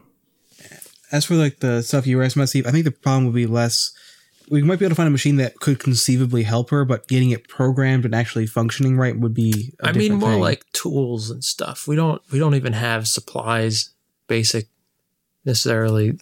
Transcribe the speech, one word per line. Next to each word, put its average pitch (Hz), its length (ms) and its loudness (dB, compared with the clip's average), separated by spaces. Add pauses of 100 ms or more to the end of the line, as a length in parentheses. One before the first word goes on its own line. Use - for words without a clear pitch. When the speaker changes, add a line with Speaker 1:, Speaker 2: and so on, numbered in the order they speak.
(1120)
Speaker 1:
As 147 140 0
for, 175 100 0
like, 151 240 2
the 120 220 0
stuff 131 260 -2
you 127 100 2
were 131 60 2
asking 131 180 0
about, 131 80 0
Steve, 123 180 -2
I 123 40 0
think 160 140 2
the 139 60 2
problem 135 340 0
would 120 100 0
be 120 100 2
less. 117 460 0 (580)
We 147 140 2
might 175 160 2
be 202 60 2
able 180 60 2
to 156 40 2
find 170 120 2
a 151 40 4
machine 143 260 2
that 127 220 -2
could 143 200 0
conceivably 123 640 0
help 113 260 0
her, 143 160 2
but 123 220 -2
getting 127 240 2
it 113 180 -6
programmed 131 560 0
and 110 100 0
actually 113 320 -2
functioning 127 500 0
right 123 200 0
would 113 160 0
be 113 480 0
a - 60 -2
Speaker 2:
I 156 40 0
mean, 185 120 2
Speaker 1:
different 208 180 0
Speaker 2:
more 220 100 0
Speaker 1:
thing. 208 80 2
Speaker 2:
like 165 320 0
tools 120 580 -4
and 127 140 -10
stuff. - 420 -8
We 147 120 -2
don't, 160 240 0 (100)
we 139 80 0
don't 151 160 2
even 131 160 -2
have 113 380 -2
supplies, 113 800 -4 (380)
basic, 113 400 -2 (760)
necessarily, 113 800 0